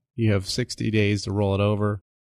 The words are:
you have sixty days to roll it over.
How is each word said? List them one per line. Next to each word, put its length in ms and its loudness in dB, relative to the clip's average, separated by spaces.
you 180 2
have 160 0
sixty 440 -4
days 300 2
to 100 -6
roll 240 0
it 40 2
over. 420 0